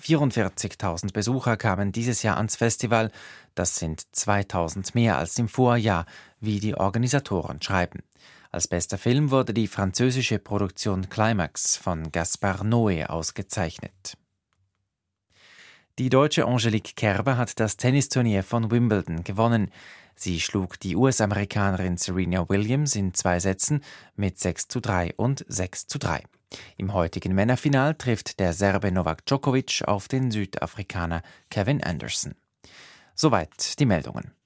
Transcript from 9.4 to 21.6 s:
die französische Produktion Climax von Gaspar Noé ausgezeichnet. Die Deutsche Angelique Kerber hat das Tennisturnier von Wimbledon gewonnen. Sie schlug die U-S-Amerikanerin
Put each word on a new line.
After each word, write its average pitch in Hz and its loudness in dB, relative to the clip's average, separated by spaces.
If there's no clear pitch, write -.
die 107 2
französische 117 0
Produktion 98 -2
Climax 107 0
von 80 -4
Gaspar 92 -2
Noé 107 2
ausgezeichnet. - -6
Die 127 0
Deutsche 139 6
Angelique 113 0
Kerber 110 2
hat 123 -4
das 110 0
Tennisturnier 123 2
von 113 -2
Wimbledon 104 2
gewonnen. 110 2
Sie 87 -4
schlug 92 -4
die 92 -4
U-S-Amerikanerin 98 2